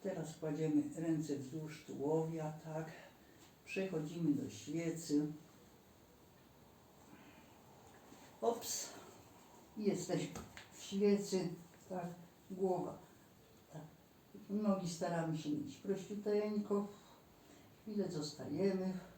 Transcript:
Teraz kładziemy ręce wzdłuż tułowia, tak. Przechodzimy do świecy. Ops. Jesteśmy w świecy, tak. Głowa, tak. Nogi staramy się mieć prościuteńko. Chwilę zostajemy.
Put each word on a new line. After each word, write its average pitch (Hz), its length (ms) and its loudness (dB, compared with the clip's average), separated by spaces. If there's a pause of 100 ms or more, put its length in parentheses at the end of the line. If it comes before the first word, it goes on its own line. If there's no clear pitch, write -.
Teraz 170 340 -4
kładziemy 151 440 4 (160)
ręce 151 380 2
wzdłuż 151 500 -6
tułowia, 156 680 0 (100)
tak. 160 280 -4 (720)
Przechodzimy 160 680 0
do 123 140 -2
świecy. 156 760 0 (3250)
Ops. - 480 0 (880)
Jesteśmy - 640 0 (300)
w - 100 -16
świecy, 196 680 4 (400)
tak. 180 180 -4 (440)
Głowa, 180 460 0 (760)
tak. 156 80 -8 (680)
Nogi 196 400 4
staramy 165 480 0
się 151 120 -4
mieć - 260 -2
prościuteńko. 208 1120 2 (960)
Chwilę 202 300 0
zostajemy. 185 840 0 (240)